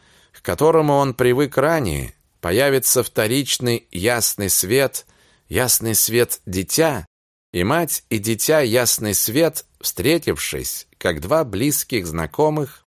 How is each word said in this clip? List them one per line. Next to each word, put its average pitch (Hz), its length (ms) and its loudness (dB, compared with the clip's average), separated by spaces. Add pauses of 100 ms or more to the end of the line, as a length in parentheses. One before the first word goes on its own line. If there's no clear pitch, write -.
(340)
к - 80 -20
которому 151 520 4
он 139 200 2
привык 127 440 2
ранее, 123 560 0 (280)
появится 127 640 2
вторичный 120 880 -2
ясный 104 580 -2
свет, 127 560 0 (420)
ясный 113 480 -2
свет - 500 0
дитя, 98 600 -2 (480)
и 87 100 0
мать, 156 460 -2
и 113 80 0
дитя 113 440 0
ясный 113 520 0
свет, 156 520 0 (140)
встретившись, 90 1080 -4 (100)
как 87 220 -2
два 135 240 0
близких 113 640 -2
знакомых, 143 800 -2 (100)